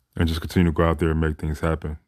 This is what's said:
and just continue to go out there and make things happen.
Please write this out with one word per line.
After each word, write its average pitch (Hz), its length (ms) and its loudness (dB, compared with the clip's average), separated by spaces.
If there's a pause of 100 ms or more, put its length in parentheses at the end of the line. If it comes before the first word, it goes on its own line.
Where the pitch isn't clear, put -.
(160)
and 85 120 2
just 80 120 -4
continue 87 320 2
to - 20 -8
go 85 80 2
out 82 160 2
there 82 140 2
and 80 80 0
make 78 180 -2
things 78 220 -6
happen. 78 480 -4